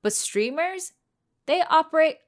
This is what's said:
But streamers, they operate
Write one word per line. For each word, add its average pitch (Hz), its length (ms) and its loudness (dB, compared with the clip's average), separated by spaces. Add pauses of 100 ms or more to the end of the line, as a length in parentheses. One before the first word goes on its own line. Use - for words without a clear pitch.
But 208 100 0
streamers, 320 800 -4 (540)
they 349 160 0
operate 320 640 2